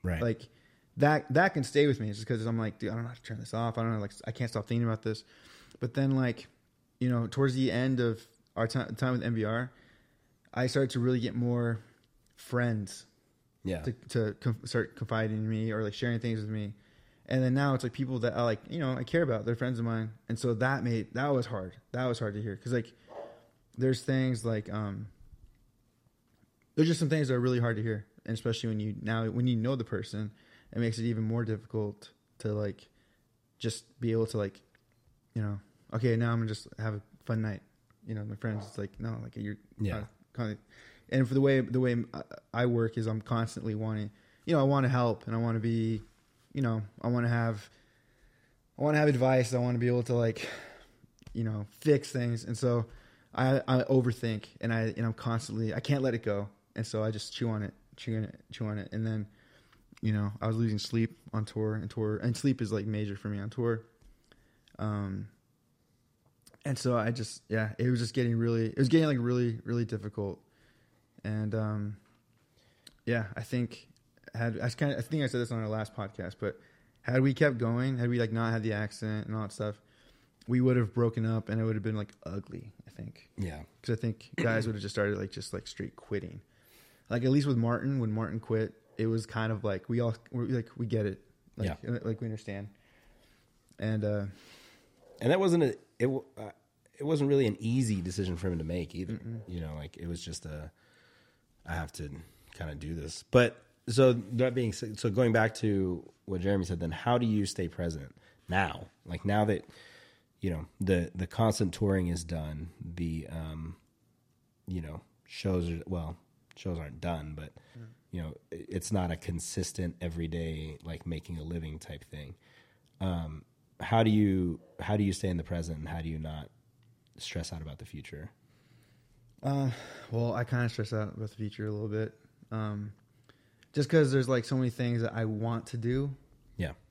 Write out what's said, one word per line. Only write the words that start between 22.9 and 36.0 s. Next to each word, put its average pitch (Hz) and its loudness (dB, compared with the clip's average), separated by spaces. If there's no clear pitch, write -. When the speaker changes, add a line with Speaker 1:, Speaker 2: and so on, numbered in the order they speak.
Speaker 2:
there's 127 2
things 131 2
like, 107 -2
um, 107 -4
there's 156 6
just 165 2
some 156 2
things 151 2
that 131 2
are 123 4
really 127 4
hard 117 2
to 110 -2
hear. 107 -2
And 113 -4
especially 113 -2
when 110 -2
you, 104 -2
now, 113 0
when 120 0
you 123 4
know 120 2
the 120 -2
person, 104 -6
it - -4
makes 113 0
it 113 -2
even 113 0
more 113 0
difficult 107 -4
to, 107 -2
like, 104 -4
just - -6
be 117 0
able 113 4
to, - -4
like, 101 -2
you 113 0
know, 104 -2
"Okay, 113 4